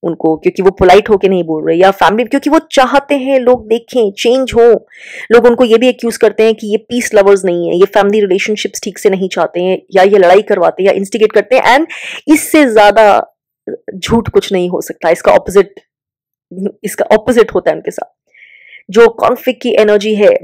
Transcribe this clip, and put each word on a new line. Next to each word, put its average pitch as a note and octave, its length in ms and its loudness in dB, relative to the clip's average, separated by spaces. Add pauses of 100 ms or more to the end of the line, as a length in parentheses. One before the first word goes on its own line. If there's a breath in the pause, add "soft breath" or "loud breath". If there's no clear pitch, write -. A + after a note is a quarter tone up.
उनको, D#3+ 340 -4
क्योंकि F3+ 240 -6
वो F#3+ 100 2
polite F#3+ 380 2
होके G3 180 0
नहीं F#3 160 -2
बोल D#3 240 -6
रहे, E3 100 -2
या F#3+ 140 2
family, A3 380 -2
क्योंकि C#4 200 -4
वो D#4+ 100 2
चाहते C#4 560 0
हैं C4 240 -2
लोग A#3+ 280 0
देखें, A3+ 440 -4
change B3 440 -2
हो। A#3 320 2 (440 loud breath)
लोग A#3 140 4
उनको A#3+ 180 4
ये A3+ 140 2
भी B3 100 2
एक्यूज A#3+ 300 -4
करते A3 260 0
हैं A3 120 2
कि A3 120 -14
ये G#3 100 -4
peace A#3+ 380 -8
lovers G3 300 4
नहीं F3 240 -4
है, E3 60 -4
ये F#3 100 4
family G3+ 340 0
relationships G3+ 640 -4
ठीक F#3+ 160 -12
से G#3 100 0
नहीं F#3+ 200 -4
चाहते F3 320 -4
हैं, F#3 200 -4 (140)
या F#3 80 4
ये G3+ 140 4
लड़ाई F#3+ 240 4
करवाते F#3 420 -2
हैं F#3+ 40 2
या F#3+ 60 2
इंस्टिगेट G#3 380 -2
करते G#3 240 0
हैं, - 80 0
and C#4 240 2 (400 loud breath)
इससे D4 460 2
ज्यादा G#3 600 4 (600)
झूठ G#3 340 -4
कुछ - 240 -10
नहीं F3+ 160 -4
हो F3+ 120 -6
सकता। - 280 -6
इसका F3 220 0
opposite, G3 480 0 (1040)
इसका - 220 -6
opposite A3 480 0
होता F3 180 -2
है D#3 40 -2
उनके - 160 -10
साथ। - 420 -16 (560 soft breath)
जो A3+ 180 4
conflict B3 540 -4
की B3 80 -4
एनर्जी G#3 460 0
है G3+ 140 2 (140)